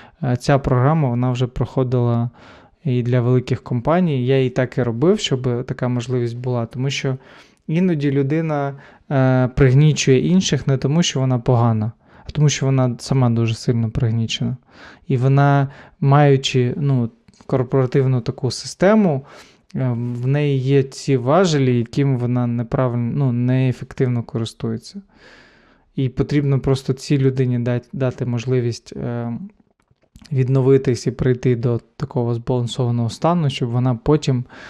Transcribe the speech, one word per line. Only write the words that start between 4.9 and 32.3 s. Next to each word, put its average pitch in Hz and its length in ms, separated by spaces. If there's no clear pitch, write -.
щоб 127 460
така - 220
можливість 120 500
була, 123 280
тому 127 240
що 135 280
іноді 156 440
людина, 143 640
е, 131 360
пригнічує 139 800
інших 180 400
не 135 100
тому, 151 260
що - 160
вона 131 200
погана, 117 520
а - 60
тому, 147 180
що - 160
вона 131 340
сама 127 300
дуже 113 260
сильно 117 360
пригнічена. 117 640
І 135 100
вона, 139 500
маючи, 139 800
ну, 135 320
корпоративну 131 760
таку - 300
систему, 180 760
е, 131 200
в 120 320
неї 143 320
є 135 240
ці 139 340
важелі, 139 600
яким 135 400
вона 123 300
неправильно, 120 680
ну, 139 160
неефективно 123 920
користується. 113 760
І 131 140
потрібно 139 500
просто 135 340
цій - 240
людині 127 420
дать-, 120 340
дати 127 320
можливість, 120 720
е, 120 440
відновитись 135 760
і 123 40
прийти 127 440
до 117 240
такого 120 380